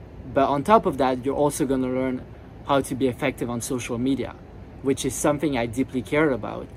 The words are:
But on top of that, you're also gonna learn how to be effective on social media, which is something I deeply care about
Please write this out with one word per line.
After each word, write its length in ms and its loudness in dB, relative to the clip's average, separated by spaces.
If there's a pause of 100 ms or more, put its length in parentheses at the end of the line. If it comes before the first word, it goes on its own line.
(320)
But 160 4
on 140 2
top 240 6
of 120 0
that, 260 2
you're 100 0
also 320 2
gonna 220 2
learn 340 0 (440)
how 160 4
to 120 -4
be 140 2
effective 420 -2
on 120 -4
social 360 -4
media, 380 0 (460)
which 220 0
is 100 -2
something 420 2
I 100 0
deeply 360 -2
care 280 2
about 460 -4